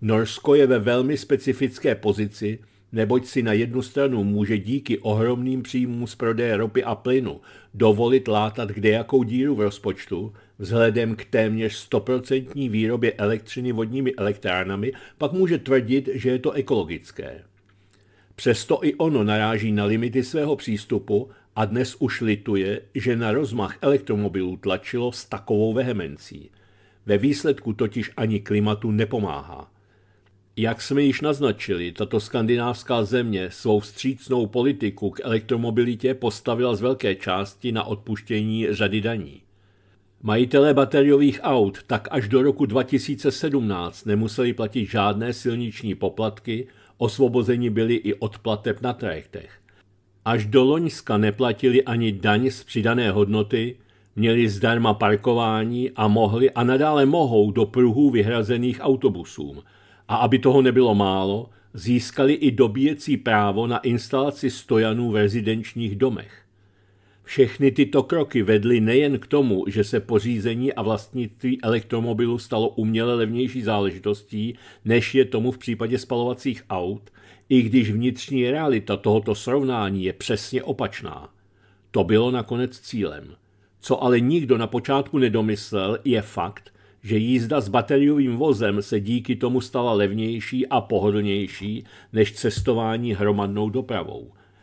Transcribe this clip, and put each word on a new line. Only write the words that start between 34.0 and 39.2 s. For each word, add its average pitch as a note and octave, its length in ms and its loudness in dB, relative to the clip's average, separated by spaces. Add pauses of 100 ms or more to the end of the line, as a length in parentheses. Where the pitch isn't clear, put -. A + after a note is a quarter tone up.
politiku G#2+ 640 -2
k - 140 -16
elektromobilitě A#2 920 0
postavila A#2+ 600 -2
z G2 60 -4
velké A#2+ 340 0
části G2+ 580 -4
na G#2+ 120 -2
odpuštění G#2+ 840 -4
řady G#2 300 -2
daní. G2 420 -6 (800)